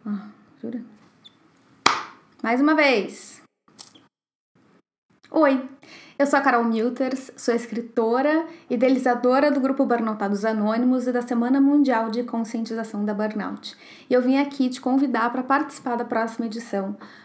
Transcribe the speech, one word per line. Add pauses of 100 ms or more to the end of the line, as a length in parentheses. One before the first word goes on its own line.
Ah, (300)
jura? (1600)
Mais
uma
vez. (1900)
Oi, (500)
eu
sou
a
Carol
Milters,
sou
escritora, (240)
idealizadora
do
grupo
Burnoutados
Anônimos
e
da
Semana
Mundial
de
Conscientização
da
Burnout. (320)
E
eu
vim
aqui
te
convidar
pra
participar
da
próxima
edição (280)